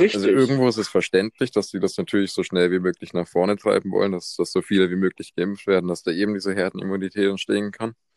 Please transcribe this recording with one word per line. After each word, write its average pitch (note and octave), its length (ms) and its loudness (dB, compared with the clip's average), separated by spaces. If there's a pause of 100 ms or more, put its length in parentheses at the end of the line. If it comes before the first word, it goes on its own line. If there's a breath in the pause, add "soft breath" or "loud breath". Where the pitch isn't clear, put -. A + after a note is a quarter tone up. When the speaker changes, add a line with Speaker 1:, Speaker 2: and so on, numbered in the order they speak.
(120)
Speaker 1:
Also G2+ 160 0
Speaker 2:
richtig. - 0 -
Speaker 1:
irgendwo B2+ 400 4
ist A2 100 0
es G2+ 100 -4
verständlich, - 640 0
dass G#2 180 -2
sie F#2+ 120 -8
das F#2+ 180 -2
natürlich G2 340 0
so F#2+ 100 -2
schnell F2 280 2
wie F#2 80 2
möglich F2+ 340 -4
nach F2 160 -2
vorne F#2+ 280 2
treiben G2+ 360 0
wollen, G2 200 2
dass, - 240 -8
dass F2 160 -2
so F#2 100 0
viele F#2 280 2
wie F2+ 60 -4
möglich - 380 -4
geimpft G2 320 -6
werden, F2+ 220 2
dass F2 140 -6
da E2+ 100 -2
eben G2+ 220 -2
diese F#2+ 200 -4
Herdenimmunität F#2+ 760 -2
entstehen G2+ 440 -2
kann. A2+ 220 -8 (220)